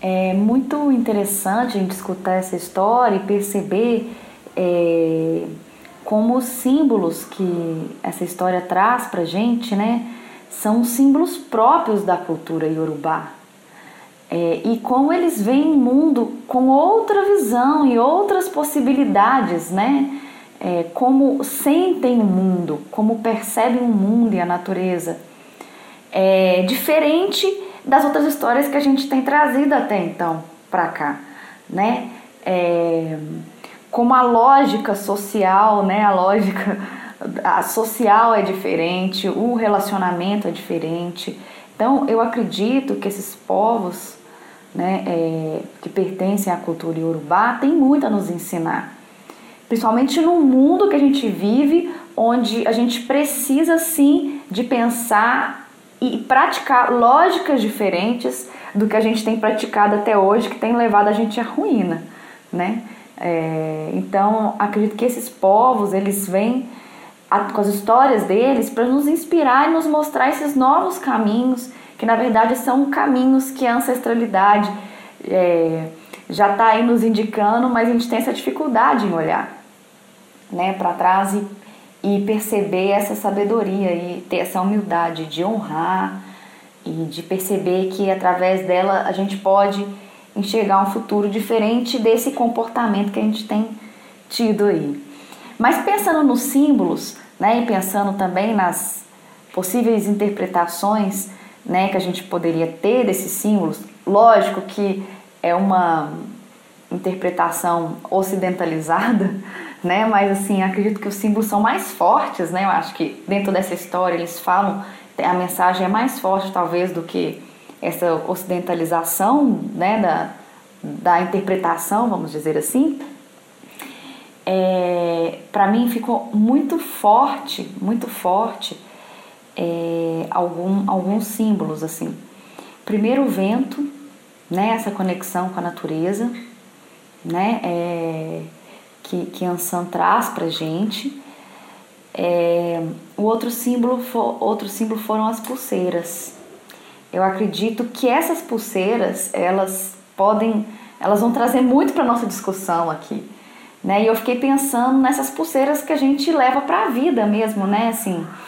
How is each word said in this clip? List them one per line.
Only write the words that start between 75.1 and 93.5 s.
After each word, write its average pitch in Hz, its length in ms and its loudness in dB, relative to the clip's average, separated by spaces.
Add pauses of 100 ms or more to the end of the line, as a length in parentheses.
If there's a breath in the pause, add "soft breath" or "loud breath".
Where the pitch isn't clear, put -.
é, 165 600 2 (420 loud breath)
já 196 240 2
tá 226 140 4
aí 226 160 4
nos 240 200 4
indicando, 220 640 2
mas 233 200 2
a - 20 2
gente 233 180 0
tem 226 100 0
essa 233 140 -2
dificuldade 254 720 0
em 185 80 -2
olhar, 165 380 -2 (1000)
né, 185 220 -4
pra 185 200 -4
trás 190 400 2
e, 202 140 -2 (560 loud breath)
e 202 180 2
perceber 202 680 0
essa 208 260 0
sabedoria 202 760 0
e 175 380 -6
ter 185 80 -2
essa 180 240 -4
humildade 170 640 -2
de 156 180 -6
honrar 185 800 -2 (640 loud breath)
e 165 200 -6
de 165 180 -10
perceber 185 640 -2
que 196 220 -2
através 185 540 0
dela 185 420 2
a - 40 -2
gente 196 260 -4
pode 202 480 2 (500 loud breath)
enxergar 202 460 0
um 196 60 2
futuro 208 420 -2
diferente 226 680 0
desse 226 340 2
comportamento 226 800 -2
que 220 80 -4
a 220 40 0
gente 214 220 -2
tem 220 240 -2 (600 loud breath)